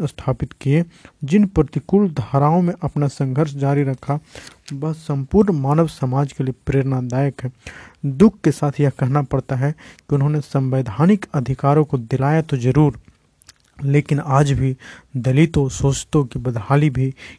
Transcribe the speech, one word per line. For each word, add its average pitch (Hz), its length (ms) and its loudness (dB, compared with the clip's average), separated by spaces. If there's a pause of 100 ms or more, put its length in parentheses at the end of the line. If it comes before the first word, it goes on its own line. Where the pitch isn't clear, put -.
स्थापित - 480 -6
किए, 151 320 0 (380)
जिन 185 220 4
प्रतिकूल 185 640 0
धाराओं 147 520 0
में 175 200 0
अपना 147 260 -2
संघर्ष 139 440 -2
जारी 139 320 0
रखा, 139 360 -4 (540)
वह 151 200 -6
संपूर्ण 160 600 0
मानव 147 340 2
समाज 135 440 -2
के - 120 -6
लिए 131 100 -4 (120)
प्रेरणादायक 131 800 -2
है। 127 80 -6 (540)
दुख 143 280 4 (100)
के - 80 2
साथ 143 280 -2
यह 143 100 2
कहना 135 320 0
पड़ता 131 340 -4
है 135 160 -2
कि - 440 -8
उन्होंने 147 260 0
संवैधानिक 131 920 0
अधिकारों 147 520 2
को 139 120 -4
दिलाया 131 440 0
तो 156 160 -4
जरूर, 131 420 2 (840)
लेकिन 143 360 0
आज 139 320 2
भी 131 260 -2 (400)
दलितों, 139 520 2
शोषितों 139 560 0
की 123 140 -10
बदहाली 127 500 0
भी 131 240 -2 (260)